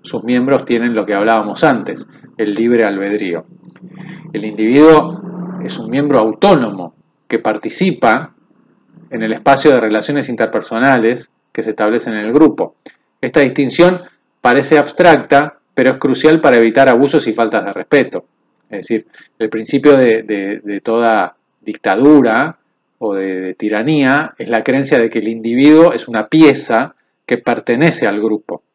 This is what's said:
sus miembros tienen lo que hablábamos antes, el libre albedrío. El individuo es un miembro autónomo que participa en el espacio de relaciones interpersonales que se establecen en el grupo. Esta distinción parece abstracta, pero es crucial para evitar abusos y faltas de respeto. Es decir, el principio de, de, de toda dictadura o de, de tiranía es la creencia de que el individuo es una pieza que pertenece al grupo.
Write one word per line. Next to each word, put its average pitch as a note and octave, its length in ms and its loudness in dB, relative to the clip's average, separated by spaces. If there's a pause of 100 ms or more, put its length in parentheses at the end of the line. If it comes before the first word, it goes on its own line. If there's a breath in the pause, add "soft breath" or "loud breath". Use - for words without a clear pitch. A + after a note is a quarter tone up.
sus A2 180 -10
miembros B2 420 -2
tienen A#2+ 300 -2
lo G2+ 120 -2
que G2+ 80 -4
hablábamos G#2 500 0
antes, A2 420 -2 (300 soft breath)
el G#2 180 -4
libre A#2 300 2
albedrío. G2 600 -4 (880 loud breath)
El G#2+ 120 -8
individuo B2 1200 2
es - 140 -10
un A2+ 120 -12
miembro C#3 280 0
autónomo A2 760 0 (320)
que A2+ 120 -4
participa A#2 960 -2 (760)
en A2+ 120 -8
el A2 100 -4
espacio C#3 380 0
de B2+ 100 2
relaciones A2+ 480 -4
interpersonales A#2 1040 -2 (220)
que - 100 -8
se A2 80 -6
establecen A2 440 -4
en G#2+ 120 -8
el A2+ 60 -4
grupo. C#3+ 440 2 (440 loud breath)
Esta B2 200 -2
distinción D3 600 0 (400 loud breath)
parece B2+ 340 2
abstracta, D3 840 2 (140)
pero - 180 0
es C3 60 -2
crucial D3+ 440 2
para B2 180 4
evitar A2+ 300 4
abusos C#3 380 2
y A2+ 60 -2
faltas A2+ 320 -2
de G2+ 80 -10
respeto. G2 540 -2 (420)
Es G2+ 120 -12
decir, A2 260 -6 (320 soft breath)
el A2 100 -4
principio C3+ 480 2
de, A#2 260 2
de, G2+ 400 -6
de G2+ 180 -10
toda A2+ 560 -2 (260)
dictadura B2 960 2 (400)
o G#2+ 160 -6
de, F#2+ 260 -6
de F#2 140 -8
tiranía C3+ 840 -2
es A#2 140 -12
la A2+ 120 -2
creencia C3+ 360 0
de A#2 100 2
que A2+ 120 -4
el G#2 80 -4
individuo B2+ 640 4
es - 140 -8
una A2 200 -6
pieza C#3+ 640 2 (300)
que A#2+ 140 -2
pertenece B2 680 -2
al G2+ 140 -2
grupo. G#2+ 420 -6 (120)